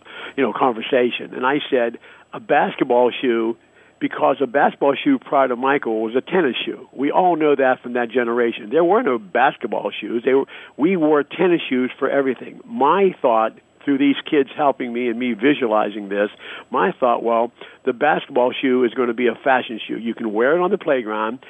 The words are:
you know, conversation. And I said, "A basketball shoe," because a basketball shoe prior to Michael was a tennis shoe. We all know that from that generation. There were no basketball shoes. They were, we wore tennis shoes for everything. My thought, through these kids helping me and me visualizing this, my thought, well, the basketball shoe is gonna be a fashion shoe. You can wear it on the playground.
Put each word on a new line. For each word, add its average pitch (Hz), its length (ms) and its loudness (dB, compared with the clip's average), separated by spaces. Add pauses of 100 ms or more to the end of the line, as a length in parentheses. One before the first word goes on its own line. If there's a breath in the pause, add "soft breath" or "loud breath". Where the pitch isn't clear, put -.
(360 loud breath)
you 139 60 0
know, 107 100 0
conversation. 120 840 0
And 127 120 -6
I 143 120 0 (120)
said, 120 280 -2 (340 loud breath)
"A 139 80 -12
basketball 127 680 2
shoe," 117 460 -2 (420 soft breath)
because 147 420 0
a 135 60 0
basketball 143 480 0
shoe 135 240 2
prior 135 300 0
to 123 80 -2
Michael 127 460 -2
was 113 140 -4
a 127 60 0
tennis 165 420 0
shoe. - 280 -10
We 143 180 -4
all 180 260 2
know 151 180 4
that 127 280 2
from 123 120 -10
that 120 160 -2
generation. 117 600 0
There 160 140 2
were 208 180 4
no 127 160 0
basketball 107 720 -2
shoes. 113 340 -6
They 131 100 2
were, 135 120 2 (300 loud breath)
we 180 200 2
wore 151 260 4
tennis 175 460 0
shoes 127 300 0
for 135 100 0
everything. 135 560 -2
My 156 560 2
thought, 113 380 2 (260)
through 139 140 2
these 143 180 4 (140)
kids 139 260 2
helping 135 360 0
me 123 160 -2
and 113 100 -4
me 123 140 -2
visualizing 107 800 0
this, 101 180 0 (420 loud breath)
my 170 220 0
thought, 120 300 0
well, 117 280 0 (340 loud breath)
the 127 100 0
basketball 127 580 0
shoe 127 320 2
is 117 100 0
gonna 120 200 -2
be 123 120 0
a 110 80 2
fashion 120 520 -2
shoe. 120 120 -6
You 113 160 -6
can 110 180 -6
wear 127 240 2
it 175 40 2
on 180 100 0
the 196 80 0
playground. 113 600 -2 (120)